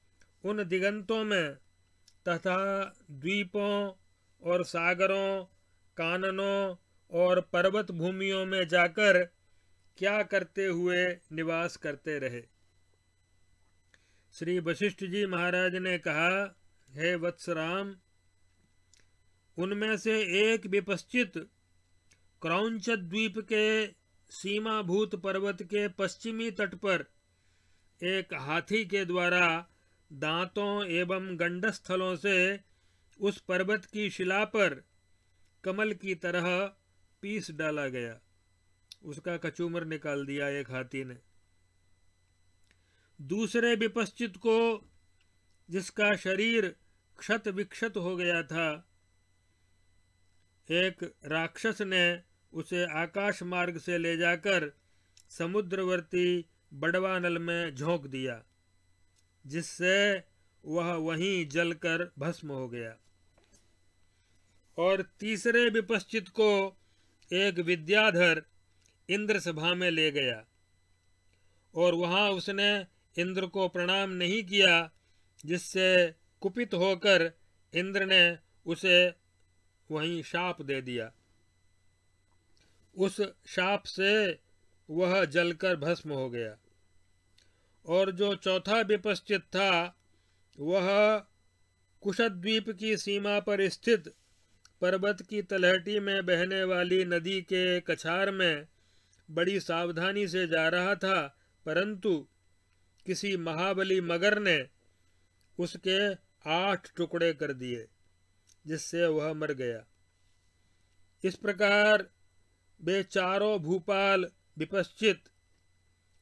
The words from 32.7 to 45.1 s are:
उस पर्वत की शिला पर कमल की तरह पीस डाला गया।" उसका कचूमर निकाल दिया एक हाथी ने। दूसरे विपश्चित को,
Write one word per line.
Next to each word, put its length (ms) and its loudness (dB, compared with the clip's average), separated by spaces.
उस 200 -2
पर्वत 440 0
की 260 -4
शिला 340 0
पर 400 0
कमल 280 0
की 220 -6
तरह 520 0
पीस 280 -6
डाला 380 -2
गया।" 320 -8
उसका 320 -6
कचूमर 480 -4
निकाल 420 -6
दिया 220 -4
एक 220 -6
हाथी 340 -8
ने। 120 -14
दूसरे 540 0
विपश्चित 600 -2
को, 520 2